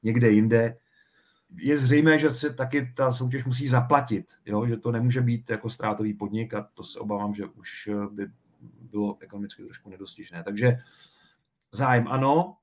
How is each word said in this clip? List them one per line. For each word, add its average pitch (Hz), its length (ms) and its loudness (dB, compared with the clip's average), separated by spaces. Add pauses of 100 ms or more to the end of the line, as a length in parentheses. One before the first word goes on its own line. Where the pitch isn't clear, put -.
někde 113 280 4
jinde. 113 480 4 (760)
Je 147 220 0
zřejmé, 147 400 6
že 151 120 4
se 135 240 -4
taky 131 420 -4
ta 131 160 2
soutěž 127 320 -4
musí 131 240 -4
zaplatit, 123 640 2 (120)
jo? 107 220 -2
Že 117 100 -2
to 117 160 -4
nemůže 123 280 0
být 120 300 -2
jako 110 200 -6
ztrátový 107 440 -4
podnik 107 400 -6
a 104 200 -8
to - 100 -20
se - 140 -14
obávám, 104 360 -6
že 101 120 -8
už, - 460 -16
eh, 101 180 -4
by 101 200 -10 (500)
bylo 104 400 -6
ekonomicky 101 440 -14
trošku - 260 -20
nedostižné. 92 540 -16
Takže 117 340 0 (920)
zájem 123 360 2
ano 135 540 2